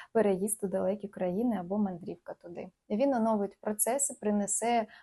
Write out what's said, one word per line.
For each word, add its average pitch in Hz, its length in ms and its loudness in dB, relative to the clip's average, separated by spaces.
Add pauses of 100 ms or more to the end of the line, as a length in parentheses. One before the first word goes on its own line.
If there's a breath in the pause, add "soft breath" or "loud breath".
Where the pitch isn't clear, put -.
(140 loud breath)
переїзд 208 500 2
у 196 40 -4
далекі 190 400 -2
країни 202 520 -2
або 185 180 -4
мандрівка 175 560 -4
туди. 175 360 -14 (200)
Він 262 240 2
оновить 220 480 0
процеси, 214 600 -2
принесе 208 640 2 (160 loud breath)